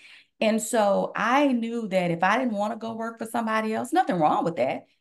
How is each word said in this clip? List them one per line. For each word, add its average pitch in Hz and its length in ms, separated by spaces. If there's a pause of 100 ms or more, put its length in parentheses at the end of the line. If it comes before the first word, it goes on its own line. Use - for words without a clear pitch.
(420)
And 220 200
so 202 540
I 254 320
knew 233 400
that 180 240
if 165 120
I 202 140
didn't 254 160
wanna 214 220
go 226 180
work 226 260
for 220 60
somebody 220 480
else, 233 200
nothing 349 240
wrong - 260
with - 140
that. 131 280 (160)